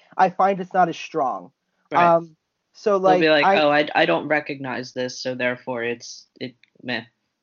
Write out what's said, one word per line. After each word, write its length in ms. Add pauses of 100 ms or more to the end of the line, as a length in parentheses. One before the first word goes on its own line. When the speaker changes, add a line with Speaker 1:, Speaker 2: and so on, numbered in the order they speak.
(180)
Speaker 1:
I 140
find 280
it's 140
not 160
as 80
strong. 540 (400)
Speaker 2:
Right. 240
Speaker 1:
Um, 200 (400)
so, 220
Speaker 2:
They'll 220
be 100
Speaker 1:
like, 160
Speaker 2:
like, 0
Speaker 1:
I 160
Speaker 2:
"Oh, 100
I, 220
I 140
don't 200
recognize 640
this, 280
so 140
therefore 480
it's, 420 (140)
it, 160 (260)
meh. 220 (400)